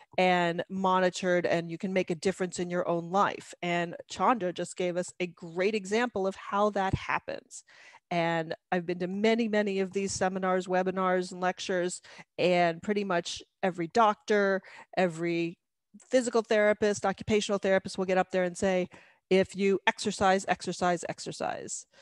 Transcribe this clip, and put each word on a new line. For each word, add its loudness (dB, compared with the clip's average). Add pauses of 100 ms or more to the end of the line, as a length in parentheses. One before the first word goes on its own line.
(180)
and 2
monitored, 0
and 0
you -8
can -4
make 0
a 0
difference -4
in -4
your -2
own -2
life. 0
And -2 (140)
Chandra 0
just -8
gave -2
us -6 (100)
a -2
great -4
example -2
of -4
how 0
that -2
happens. -6 (460)
And 0 (160)
I've 0
been -4
to -4
many, 2
many 0
of -2
these -2
seminars, 0
webinars, 0
and -10
lectures, -2 (340)
and 2
pretty -2
much -4 (200)
every -2
doctor, 2 (380)
every 0 (540)
physical 2
therapist, 2
occupational 0
therapist 2
will -2
get 2
up 0
there 2
and -4
say, 0 (400)
"If 4
you 2
exercise, 2
exercise, -2
exercise." -8 (140)